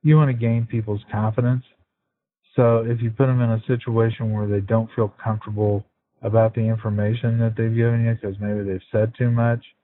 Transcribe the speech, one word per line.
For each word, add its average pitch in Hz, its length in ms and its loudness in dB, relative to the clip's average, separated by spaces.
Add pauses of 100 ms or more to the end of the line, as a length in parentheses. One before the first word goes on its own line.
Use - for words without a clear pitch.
you 156 140 6
wanna 143 180 4
gain 117 320 0
people's 107 440 -4
confidence. 120 540 -2 (880)
So 117 300 4
if 117 160 -2
you 117 100 -2
put 131 180 2
'em 127 120 2
in 117 100 2
a 110 120 -2
situation 113 720 -2
where 107 140 -4
they 101 140 0
don't 113 320 0
feel 110 160 0
comfortable 104 760 -4 (360)
about 110 340 2
the 117 120 -2
information 110 720 -2
that 113 180 0
they've 113 180 -2
given 117 300 2
you 117 120 2
'cause 98 220 -8
maybe 104 240 -4
they've 95 280 -6
said 110 240 0
too 123 160 0
much 117 540 0